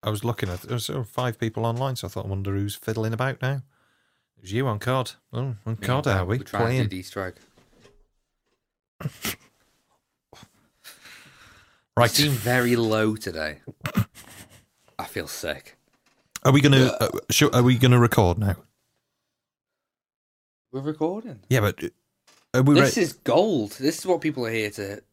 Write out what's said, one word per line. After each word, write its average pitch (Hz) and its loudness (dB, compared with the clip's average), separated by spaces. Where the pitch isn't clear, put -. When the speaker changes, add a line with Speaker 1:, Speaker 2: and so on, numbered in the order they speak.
Speaker 1:
I - -4
was 107 -6
looking 117 -4
at, 87 -8
there 107 -8
was 117 -6
sort 139 -6
of 110 -8
five 123 -6
people 113 -4
online, 123 -4
so - -10
I 101 -8
thought, 98 -10
"I - -8
wonder 98 -4
who's 101 -4
fiddling 110 -4
about 127 -6
now." 131 -4
It - -20
was 95 -12
you 123 -2
on 107 -2
card. 127 -2
Oh, 127 -6
on 113 -6
Speaker 2:
Me - -8
Speaker 1:
card, 135 0
Speaker 2:
and 110 2
Speaker 1:
are - 2
Speaker 2:
Ben 90 -2
Speaker 1:
we? 113 0
Speaker 2:
were - -8
trying 107 -4
to 113 2
Speaker 1:
Playing. 127 0
Speaker 2:
do 104 -2
D-Strike. 92 -8
Speaker 1:
Right. 120 2
Speaker 2:
You 147 2
seem 143 0
very 123 2
low 110 2
today. 80 -8
I - -8
feel 82 -8
sick. - -10
Speaker 1:
Are 139 6
we 143 6
gonna, 135 6
Speaker 2:
Ugh. - 0
Speaker 1:
uh, - -4
sh-, - 4
are 123 4
we 127 4
gonna 123 8
record 107 4
now? 98 -2
Speaker 2:
We're 135 -6
recording. 156 -6
Speaker 1:
Yeah, 127 2
but, 104 -2
uh, 85 -6
are 131 4
we 143 8
Speaker 2:
This - 6
Speaker 1:
re- 220 2
Speaker 2:
is 156 -2
gold. 139 0
This 147 -2
is - -12
what 175 0
people 131 -4
are 113 -4
here 110 -2
to 101 -10